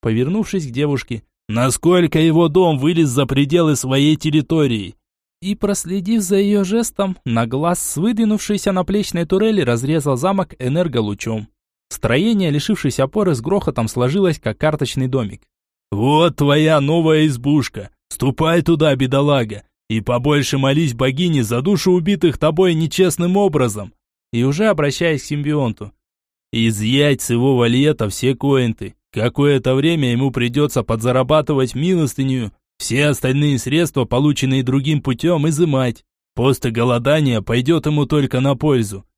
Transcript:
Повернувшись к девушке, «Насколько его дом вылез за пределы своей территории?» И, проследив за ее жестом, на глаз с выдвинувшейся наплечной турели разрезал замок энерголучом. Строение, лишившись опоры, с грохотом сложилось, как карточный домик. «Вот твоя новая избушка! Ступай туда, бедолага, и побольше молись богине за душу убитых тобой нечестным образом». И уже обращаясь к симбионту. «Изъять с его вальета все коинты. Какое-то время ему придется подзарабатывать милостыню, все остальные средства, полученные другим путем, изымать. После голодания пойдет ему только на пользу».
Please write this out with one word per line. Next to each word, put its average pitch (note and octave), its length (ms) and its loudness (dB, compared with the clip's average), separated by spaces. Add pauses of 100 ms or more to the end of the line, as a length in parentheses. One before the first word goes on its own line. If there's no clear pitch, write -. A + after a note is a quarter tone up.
Повернувшись D3+ 640 -2
к B2+ 60 -10
девушке, C3 500 -4 (260)
«Насколько D3+ 680 2
его E3 300 4
дом D#3+ 320 2
вылез E3 300 2
за B2+ 180 0
пределы C#3+ 480 2
своей C#3 400 2
территории?» C#3+ 800 -2 (460)
И, G3 140 -4
проследив G3+ 680 -2
за G3 160 0
ее G3+ 260 2
жестом, G3 640 -2
на A2+ 220 0
глаз D#3 320 -2
с - 180 -6
выдвинувшейся G#3 760 0
наплечной F#3 540 -2
турели G3+ 360 2
разрезал C3+ 540 0
замок F#3 440 -2
энерголучом. A#2 880 -2 (420)
Строение, F3+ 640 0
лишившись D3+ 480 -2
опоры, F3+ 340 0
с A#2 80 -4
грохотом D3 460 -2
сложилось, D3+ 520 0
как A2 200 -6
карточный C#3+ 480 -2
домик. B2 340 -4 (500)
«Вот D3 460 2
твоя D3+ 420 4
новая D#3 460 2
избушка! C3 640 -2 (200)
Ступай D#3+ 520 0
туда, D#3 340 2
бедолага, C3 680 0 (260)
и A2 100 -2
побольше C3+ 600 0
молись C#3 340 2
богине C3+ 500 0
за A#2 180 -2
душу F#3 300 0
убитых F3+ 460 0
тобой D#3+ 380 2
нечестным F3 600 0
образом». B2+ 580 0 (380)
И A#2 120 -2
уже D3 240 0
обращаясь D#3 560 -2
к - 20 -16
симбионту. C#3+ 680 -4 (640)
«Изъять A2+ 680 2
с - 100 -6
его B2+ 260 2
вальета A#2+ 520 2
все B2 260 -2
коинты. B2 580 -2 (180)
Какое-то C3 640 0
время C#3 380 0
ему B2+ 200 0
придется B2 520 0
подзарабатывать B2+ 920 0
милостыню, C3+ 760 -2 (280)
все C#3+ 280 0
остальные C#3 500 0
средства, C#3+ 460 -2
полученные C3+ 580 0
другим C3+ 380 0
путем, D3 460 0
изымать. C#3 560 0 (300)
После B2+ 380 0
голодания A#2+ 680 0
пойдет B2+ 440 0
ему D3 220 0
только C3+ 320 0
на C3+ 160 0
пользу». A2+ 500 -2 (120)